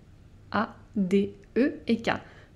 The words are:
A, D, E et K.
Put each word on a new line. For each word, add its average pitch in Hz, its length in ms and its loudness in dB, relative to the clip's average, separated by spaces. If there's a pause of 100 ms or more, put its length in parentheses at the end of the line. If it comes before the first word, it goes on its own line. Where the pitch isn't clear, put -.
(520)
A, 208 240 -4 (200)
D, 202 380 2 (240)
E 285 160 4 (140)
et 233 100 2
K. - 140 -2 (440)